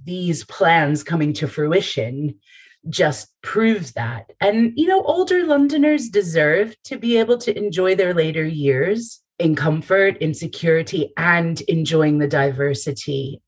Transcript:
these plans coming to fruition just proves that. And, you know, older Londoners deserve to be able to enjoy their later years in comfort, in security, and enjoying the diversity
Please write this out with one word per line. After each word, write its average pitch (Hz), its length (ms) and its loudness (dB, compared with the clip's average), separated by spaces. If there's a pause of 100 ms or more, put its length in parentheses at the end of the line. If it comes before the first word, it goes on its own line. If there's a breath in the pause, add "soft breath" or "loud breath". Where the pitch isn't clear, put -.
these 175 400 -4
plans 156 580 2
coming 151 320 0
to 147 140 -4
fruition 147 840 -2 (560 soft breath)
just - 380 -2 (140)
proves 214 500 0
that. 117 480 -8
And, 226 360 2
you 320 100 2
know, 381 180 2
older 359 420 0
Londoners 285 640 2
deserve 180 640 2 (100)
to - 140 -10
be 233 180 0
able 233 220 2
to - 180 -4
enjoy 185 380 0
their 180 180 2
later 160 320 0
years 156 800 -2 (160)
in 160 180 2
comfort, 185 640 2
in 160 160 -2
security, 160 800 -2
and 170 460 0
enjoying 156 560 2
the 147 100 0
diversity 139 1200 -2